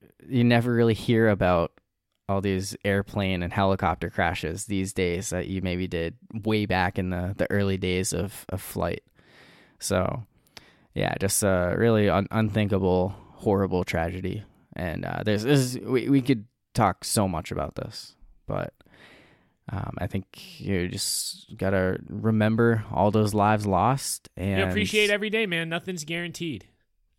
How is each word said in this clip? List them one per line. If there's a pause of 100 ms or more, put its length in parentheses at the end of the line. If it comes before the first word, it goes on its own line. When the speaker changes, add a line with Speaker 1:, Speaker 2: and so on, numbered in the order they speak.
(280)
Speaker 1:
you
never
really
hear
about (560)
all
these
airplane
and
helicopter
crashes
these
days
that
you
maybe
did (280)
way
back
in
the,
the
early
days
of,
of
flight. (760)
So, (720)
yeah,
just
a
really
un-,
unthinkable, (200)
horrible
tragedy. (300)
And,
uh,
there's,
there's,
we,
we
could (280)
talk
so
much
about
this, (320)
but, (960)
um,
I
think
you
just
gotta (100)
remember
all
those
lives
lost
and
Speaker 2:
You
appreciate
every
day,
man.
Nothing's
guaranteed. (520)